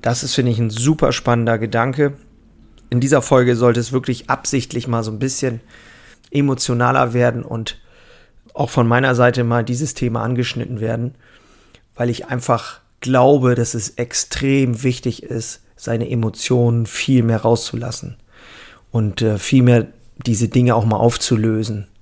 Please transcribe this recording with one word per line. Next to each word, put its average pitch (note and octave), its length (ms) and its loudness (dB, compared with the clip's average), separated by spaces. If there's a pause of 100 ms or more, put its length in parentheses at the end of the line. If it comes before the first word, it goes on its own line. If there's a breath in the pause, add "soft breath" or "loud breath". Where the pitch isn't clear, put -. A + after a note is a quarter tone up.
Das A#2 200 -2
ist, C3+ 120 -4
finde B2 180 2
ich, G#2+ 60 -2
ein A2+ 120 0
super C3+ 400 0
spannender A2+ 480 0
Gedanke. C3 580 -2 (720)
In B2 120 0
dieser C3+ 200 4
Folge B2 360 4
sollte A#2+ 240 4
es A#2 100 -6
wirklich C3 400 -4
absichtlich B2 560 -4
mal A#2 160 -2
so A2 80 -6
ein A2 80 -10
bisschen B2+ 420 -4 (720 loud breath)
emotionaler B2+ 840 0
werden A#2+ 280 0
und - 380 -8 (720 soft breath)
auch C3+ 160 -2
von A#2+ 160 2
meiner B2 300 4
Seite B2 260 4
mal A#2 220 0
dieses B2 300 -4
Thema A#2 280 -4
angeschnitten A#2+ 560 -4
werden, A#2 380 -4 (800 soft breath)
weil A#2+ 140 -2
ich - 160 -6
einfach B2 520 -4 (220)
glaube, B2+ 560 4
dass A#2 180 -2
es A2 160 -6
extrem B2+ 920 -2
wichtig B2 420 -4
ist, - 380 -10 (120)
seine A#2 340 -4
Emotionen A#2 760 0
viel B2+ 360 2
mehr A2+ 200 0
rauszulassen A#2 760 -2 (720 loud breath)
und, G#2+ 300 -2
äh, G#2+ 180 0
viel C3 240 4
mehr A#2+ 260 4 (280)
diese A2+ 320 -2
Dinge B2 260 2
auch A2 100 2
mal A2 120 2
aufzulösen, A2 920 0 (120)